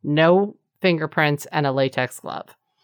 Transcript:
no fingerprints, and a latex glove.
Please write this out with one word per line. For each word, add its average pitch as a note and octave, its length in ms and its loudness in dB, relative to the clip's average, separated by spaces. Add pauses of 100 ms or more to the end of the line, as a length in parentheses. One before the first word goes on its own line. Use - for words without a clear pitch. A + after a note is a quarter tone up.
no E3+ 520 2 (240)
fingerprints, D#3 680 -2
and D3+ 200 -2
a C3+ 60 -2
latex C3+ 480 -4
glove. - 340 -14 (300)